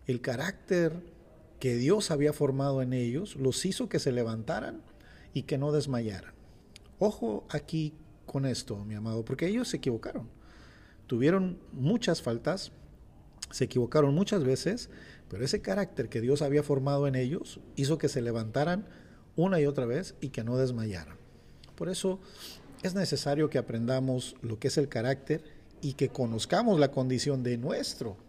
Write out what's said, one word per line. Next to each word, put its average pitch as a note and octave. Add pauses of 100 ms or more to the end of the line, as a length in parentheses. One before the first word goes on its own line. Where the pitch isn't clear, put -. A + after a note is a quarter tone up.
el B2
carácter E3+ (580)
que B2
Dios C#3+
había D3
formado C3+
en B2+
ellos B2+
los C3
hizo F#3+
que D#3
se -
levantaran A#2+ (520)
y C3
que D3
no D3
desmayaran. B2 (640)
Ojo G#3+
aquí D3+ (320)
con C#3
esto, A2
mi G#2+
amado, A2+
porque C3+
ellos A3+
se -
equivocaron. A#2 (800)
Tuvieron F3 (140)
muchas E3+
faltas, C3+ (760)
se -
equivocaron C#3
muchas G3
veces, C3+ (400)
pero G2+
ese -
carácter -
que A2+
Dios C#3
había D3
formado C#3+
en C3+
ellos B2+ (160)
hizo D3
que D3+
se B2+
levantaran A#2+ (500)
una F3+
y C#3+
otra C#3+
vez C3+
y C3+
que A#2+
no A#2+
desmayaran. A2 (560)
Por E3+
eso F#3 (600)
es F3+
necesario C#3+
que C#3+
aprendamos B2+
lo A2+
que C#3
es D3
el C#3+
carácter C3+ (400)
y C#3
que C3
conozcamos D#3
la C#3
condición C3
de B2
nuestro B2 (120)